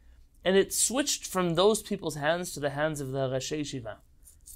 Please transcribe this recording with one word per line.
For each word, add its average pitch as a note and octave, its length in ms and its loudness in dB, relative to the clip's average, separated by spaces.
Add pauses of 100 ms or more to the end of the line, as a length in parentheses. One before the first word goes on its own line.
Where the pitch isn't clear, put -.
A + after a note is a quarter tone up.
(460)
And F#3+ 100 4
it F#3 160 6
switched - 540 0
from F3+ 300 0
those G#3+ 260 6
people's E3+ 340 -4
hands E3 380 0
to D3 60 -10
the C#3 100 -2
hands D3 320 -2
of C3 100 -6
the C3+ 160 0
Rashi C3+ 340 -4
Yeshiva, A#2+ 340 -8 (600)